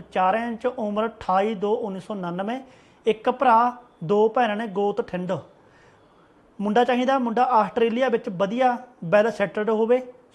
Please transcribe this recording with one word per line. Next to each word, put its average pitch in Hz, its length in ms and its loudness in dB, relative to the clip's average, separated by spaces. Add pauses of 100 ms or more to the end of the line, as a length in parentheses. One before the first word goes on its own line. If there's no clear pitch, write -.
(120)
ਚਾਰ 190 220 2
ਇੰਚ, 226 320 -4
ਉਮਰ 214 400 -2
ਅਠਾਈ 214 500 0
ਦੋ 208 180 -2
ਉੱਨੀ 208 260 -6
ਸੌ 214 140 -10
ਉਣਾਨਵੇਂ, 196 460 -6 (460)
ਇੱਕ 220 240 0
ਭਰਾ, 240 440 4 (300)
ਦੋ 208 260 2
ਭੈਣਾਂ 220 260 0
ਨੇ, 226 120 -6
ਗੋਤ 202 440 -4
ਠਿੰਡ। 180 200 -6 (1300)
ਮੁੰਡਾ 214 220 2
ਚਾਹੀਦਾ, 254 360 2
ਮੁੰਡਾ 240 240 0
ਆਸਟ੍ਰੇਲੀਆ 233 680 2
ਵਿੱਚ 226 200 -4
ਵਧੀਆ, 226 480 0 (280)
ਵੈੱਲ 208 260 4
ਸੈਟਲਡ 208 380 -2
ਹੋਵੇ, 226 320 2 (340)